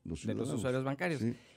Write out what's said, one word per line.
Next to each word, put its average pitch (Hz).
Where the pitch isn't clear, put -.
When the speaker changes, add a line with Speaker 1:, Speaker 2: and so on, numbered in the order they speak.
Speaker 1:
los 82
Speaker 2:
De 110
los 110
Speaker 1:
ciudadanos. 151
Speaker 2:
usuarios 131
bancarios. 143
Speaker 1:
Sí. 117